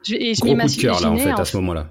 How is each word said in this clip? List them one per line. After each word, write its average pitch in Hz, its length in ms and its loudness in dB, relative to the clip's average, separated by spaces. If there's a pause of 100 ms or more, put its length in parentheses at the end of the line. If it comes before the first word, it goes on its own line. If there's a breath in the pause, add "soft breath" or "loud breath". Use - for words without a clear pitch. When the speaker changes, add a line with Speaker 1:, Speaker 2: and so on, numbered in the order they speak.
Speaker 1:
Je, 208 100 -4
et 233 200 -2
je - 60 0
Speaker 2:
Gros 233 140 4
coup 139 120 0
de 135 140 -2
cœur, 87 200 2
là, 85 60 2
en - 40 2
Speaker 1:
m'imaginais - 200 2
Speaker 2:
fait, - 60 0
Speaker 1:
en 101 40 0
Speaker 2:
à 90 40 -2
ce - 120 -4
moment-là. 82 340 -2